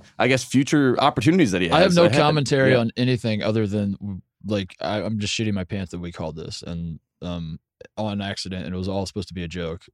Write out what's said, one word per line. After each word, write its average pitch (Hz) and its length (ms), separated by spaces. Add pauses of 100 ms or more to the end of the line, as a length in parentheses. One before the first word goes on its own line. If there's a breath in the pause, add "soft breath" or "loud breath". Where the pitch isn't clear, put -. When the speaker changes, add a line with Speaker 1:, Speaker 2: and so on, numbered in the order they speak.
(200 soft breath)
Speaker 1:
I 117 80
guess, 127 160
future 139 580
opportunities 143 500
that 90 100
he 87 80
has 147 80
Speaker 2:
I 165 60
have 175 120
no 170 100
Speaker 1:
ahead. 147 140
Speaker 2:
commentary 147 520
Speaker 1:
Yeah. 123 80
Speaker 2:
on 113 180
anything 120 460
other 110 220
than, 101 560 (240)
like, 98 360
I, 101 200
I'm 110 180
just 104 140
shitting 110 200
my 95 100
pants 95 280
that 87 80
we 87 120
called 80 240
this - 280
and, 85 360 (220)
um, 85 380 (380)
on 104 240
accident, 92 440
and 90 100
it - 20
was 92 120
all 98 160
supposed 95 240
to - 40
be 90 100
a 85 40
joke. 85 460